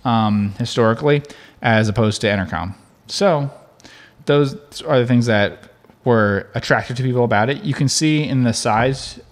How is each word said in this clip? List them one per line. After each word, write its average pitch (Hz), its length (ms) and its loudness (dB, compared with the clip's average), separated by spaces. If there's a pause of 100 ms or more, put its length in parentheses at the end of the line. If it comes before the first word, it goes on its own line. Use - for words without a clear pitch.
um, 104 540 0
historically, 123 640 0 (400)
as 110 280 2
opposed 107 320 0
to 113 60 0
Entercom. 92 480 -4 (320)
So 151 440 0 (720)
those 143 560 -2
are 151 180 0
the 120 80 0
things 120 200 2
that 104 420 0 (340)
were 104 500 2
attractive 117 420 -2
to 127 60 -4
people 123 220 0
about 107 260 2
it. 143 140 -6
You 143 100 -2
can 135 160 0
see 156 340 0
in 131 200 -2
the 120 100 0
size, 120 640 -2 (120)